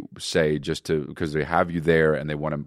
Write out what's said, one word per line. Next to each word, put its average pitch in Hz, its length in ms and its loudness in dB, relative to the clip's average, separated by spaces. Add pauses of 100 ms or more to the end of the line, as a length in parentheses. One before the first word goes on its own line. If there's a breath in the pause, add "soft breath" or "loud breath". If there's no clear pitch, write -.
(180)
say 78 400 2
just 76 280 -6
to, 76 280 -2
'cause 78 200 -4
they 76 100 0
have 85 260 0
you 85 120 -4
there 80 320 4
and 73 160 -4
they 76 40 -4
wanna 73 320 -4